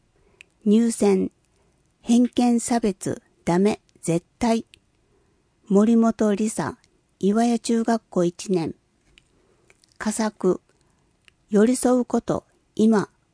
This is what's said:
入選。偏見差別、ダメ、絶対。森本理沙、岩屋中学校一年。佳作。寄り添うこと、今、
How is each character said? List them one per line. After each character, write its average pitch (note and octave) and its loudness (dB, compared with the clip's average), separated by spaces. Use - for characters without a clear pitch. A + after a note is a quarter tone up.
入 A3+ 2
選。 F#3+ 0
偏 A#3+ 2
見 A#3+ 0
差 A#3 -2
別、 - -6
ダ E3+ 0
メ、 G3+ 0
絶 E3 -4
対。 A3+ -2
森 G#3+ 4
本 A3 0
理 G#3+ -2
沙、 - -8
岩 G#3 0
屋 A#3 0
中 A3+ -2
学 A3+ -2
校 F3+ 0
一 - -6
年。 E3+ -2
佳 G#3+ -6
作。 G#3+ -4
寄 G#3 4
り B3+ 2
添 B3+ 0
う A#3+ -2
こ A#3 -4
と、 - -6
今、 G#3+ 2